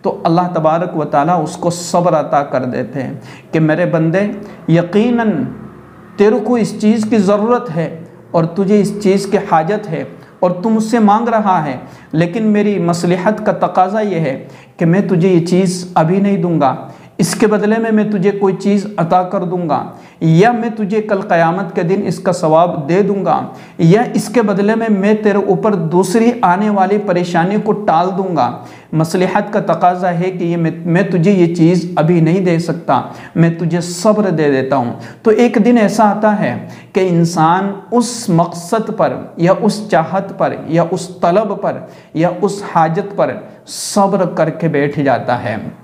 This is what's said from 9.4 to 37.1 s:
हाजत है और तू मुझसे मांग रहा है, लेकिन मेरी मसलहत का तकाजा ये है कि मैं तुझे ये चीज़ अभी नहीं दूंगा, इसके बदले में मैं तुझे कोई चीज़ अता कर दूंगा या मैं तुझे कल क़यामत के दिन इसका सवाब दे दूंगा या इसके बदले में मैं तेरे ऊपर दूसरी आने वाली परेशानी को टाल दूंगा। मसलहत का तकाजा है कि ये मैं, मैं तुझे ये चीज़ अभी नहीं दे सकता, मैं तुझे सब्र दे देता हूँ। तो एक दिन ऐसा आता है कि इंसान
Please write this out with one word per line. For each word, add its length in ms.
हाजत 380
है 180
और 200
तू 80
मुझसे 300
मांग 300
रहा 300
है, 200
लेकिन 320
मेरी 340
मसलहत 600
का 200
तकाजा 420
ये 180
है 140
कि 60
मैं 240
तुझे 200
ये 140
चीज़ 420
अभी 240
नहीं 200
दूंगा, 360
इसके 260
बदले 320
में 140
मैं 180
तुझे 220
कोई 220
चीज़ 320
अता 260
कर 200
दूंगा 340
या 300
मैं 240
तुझे 260
कल 200
क़यामत 520
के 100
दिन 180
इसका 320
सवाब 420
दे 160
दूंगा 320
या 200
इसके 260
बदले 320
में 160
मैं 320
तेरे 160
ऊपर 260
दूसरी 440
आने 260
वाली 300
परेशानी 600
को 120
टाल 300
दूंगा। 340
मसलहत 580
का 120
तकाजा 460
है 200
कि 140
ये 120
मैं, 160
मैं 240
तुझे 220
ये 160
चीज़ 380
अभी 220
नहीं 240
दे 160
सकता, 420
मैं 240
तुझे 240
सब्र 480
दे 200
देता 260
हूँ। 220
तो 80
एक 260
दिन 200
ऐसा 280
आता 260
है 220
कि 80
इंसान 680